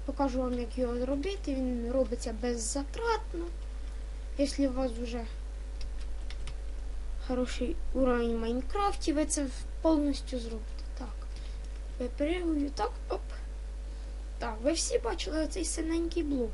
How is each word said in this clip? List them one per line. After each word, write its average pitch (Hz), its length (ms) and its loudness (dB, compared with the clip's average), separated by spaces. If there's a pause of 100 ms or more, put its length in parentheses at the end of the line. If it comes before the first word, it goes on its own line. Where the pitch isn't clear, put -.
Покажу 262 340 2
вам, 247 200 0
як 240 200 -4
його 247 200 2
зробити. 285 560 0
Він 247 380 0
робиться 240 500 2
беззатратно. 339 1000 0 (960)
Якщо 277 240 4
у 262 100 4
вас 254 200 2
вже 233 320 -2 (2000)
хороший 254 500 0 (180)
уровень 240 420 6
в - 20 2
Майнкрафті, 262 760 2
ви 302 140 4
це 285 180 2
в-, - 200 -4 (180)
повністю 294 560 4
зробите. 226 460 -4 (140)
Так. 247 100 -4 (920)
Випригую, 294 720 2
так, 415 220 0 (160)
оп. - 120 -2 (1160)
Так, 233 240 -4
ви 294 100 6
всі 453 260 2
бачили 349 460 0
оцей 320 200 0
синенький 330 580 0
блок? 262 320 2